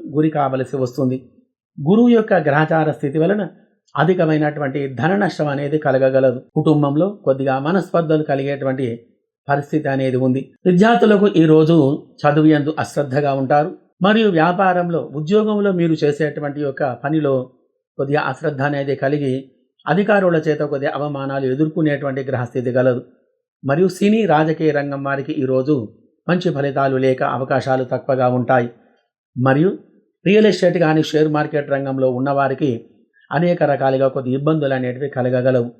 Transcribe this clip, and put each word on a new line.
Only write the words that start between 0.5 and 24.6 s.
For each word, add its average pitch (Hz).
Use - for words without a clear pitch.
వస్తుంది. 127
గురువు 233
యొక్క 226
గ్రహచార 156
స్థితి 151
వలన 185
అధికమైనటువంటి 151
ధన 160
నష్టం 165
అనేది 143
కలగగలదు. 131
కుటుంబంలో 151
కొద్దిగా 135
మనస్పర్ధలు 160
కలిగేటువంటి 135
పరిస్థితి 143
అనేది 135
ఉంది. 131
విద్యార్థులకు 208
ఈ 170
రోజు 156
చదువు 151
యందు 147
అశ్రద్ధగా 139
ఉంటారు 139
మరియు 214
వ్యాపారంలో, 175
ఉద్యోగంలో 202
మీరు 170
చేసేటువంటి 147
యొక్క 139
పనిలో 139
కొద్దిగా 143
అశ్రద్ధ 139
అనేది 139
కలిగి 139
అధికారుల 185
చేత 151
కొద్దిగా 139
అవమానాలు 139
ఎదుర్కొనేటువంటి 143
గ్రహస్థితి 123
గలదు. 127
మరియు 160
సినీ 208
రాజకీయ 156